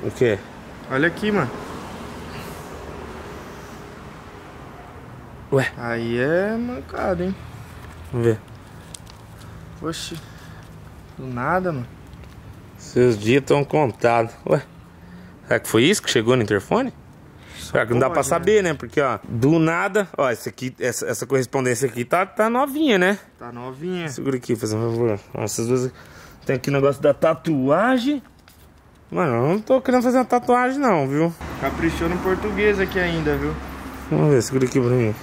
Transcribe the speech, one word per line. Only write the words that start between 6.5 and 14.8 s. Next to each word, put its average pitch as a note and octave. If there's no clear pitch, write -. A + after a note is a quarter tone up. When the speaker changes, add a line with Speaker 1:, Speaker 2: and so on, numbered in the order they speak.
Speaker 2:
mancada, A3+
hein? F#3+
Speaker 1:
Vamos A#2+
ver. A2
Speaker 2:
Oxi. D#3+
Do C3+
nada, D#3
mano. B2
Speaker 1:
Seus B2
dias A#2
tão C#3+
contados. A#2
Ué. D3+